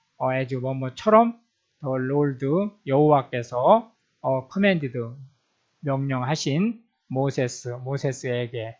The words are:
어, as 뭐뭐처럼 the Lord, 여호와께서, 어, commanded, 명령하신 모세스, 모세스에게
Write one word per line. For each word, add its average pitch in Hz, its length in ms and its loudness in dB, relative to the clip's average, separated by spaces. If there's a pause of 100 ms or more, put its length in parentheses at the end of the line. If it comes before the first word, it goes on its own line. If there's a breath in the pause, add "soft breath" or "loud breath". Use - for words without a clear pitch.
(180)
어, 131 160 -2
as 131 200 -4
뭐뭐처럼 135 880 2 (400)
the 131 140 -4 (160)
Lord, 139 340 0 (420)
여호와께서, 139 1040 4 (300)
어, 131 320 -2
commanded, 175 420 0 (880)
명령하신 139 1000 -2 (260)
모세스, 131 600 -2 (160)
모세스에게 123 960 -6